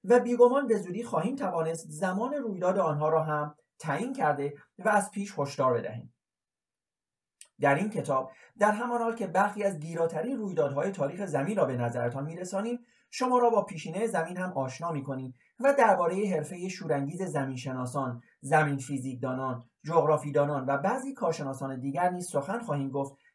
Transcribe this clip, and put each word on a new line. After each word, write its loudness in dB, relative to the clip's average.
و 8
بیگمان 6
به 4
زودی -6
خواهیم -2
توانست -2
زمان -2
رویداد 0
آنها 2
را 4
هم -4
تعیین -4
کرده 0
و 0
از 4
پیش -6
هشدار 2
بدهیم. -6
در 6
این 0
کتاب، -2
در 6
همان -2
حال 0
که -4
برخی 2
از 0
گیراترین -2
رویدادهای 0
تاریخ -4
زمین -2
را 2
به -2
نظرتان -2
می‌رسانیم، -6
شما 0
را 6
با 4
پیشینهٔ -4
زمین -4
هم -4
آشنا -4
می‌کنیم -6
و 6
دربارهٔ 4
حرفهٔ -6
شورانگیز -2
زمینشناسان، -4
زمین 2
فیزیکدانان، -4
جغرافیدانان 4
و 2
بعضی -2
کارشناسان -4
دیگر 0
نیز -4
سخن -2
خواهیم -4
گفت -6